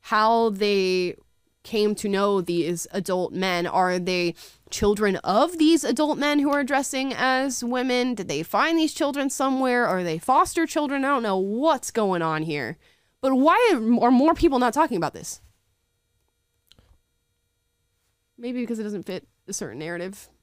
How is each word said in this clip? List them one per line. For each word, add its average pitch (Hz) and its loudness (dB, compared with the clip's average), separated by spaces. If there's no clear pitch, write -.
how 226 2
they 190 0
came 208 0
to 208 -6
know 202 2
these 170 -2
adult 185 -4
men. 180 -2
Are 180 0
they 175 -2
children 208 0
of 285 0
these 320 4
adult 294 0
men 294 0
who 285 2
are 285 0
dressing 269 -2
as 262 -2
women? 247 0
Did 190 -8
they 151 -2
find 294 0
these 311 0
children 277 -2
somewhere? 262 0
Are 185 0
they 165 -4
foster 330 2
children? 285 -2
I 277 0
don't 262 0
know 196 0
what's 247 -2
going 190 0
on 156 -2
here. 147 -6
But 269 2
why 339 4
are 240 6
more 277 6
people 285 2
not 247 2
talking 302 0
about 165 -4
this? - -14
Maybe 247 -6
because 226 -4
it 220 -6
doesn't 208 -8
fit - -10
a 196 -10
certain 127 -10
narrative 170 -10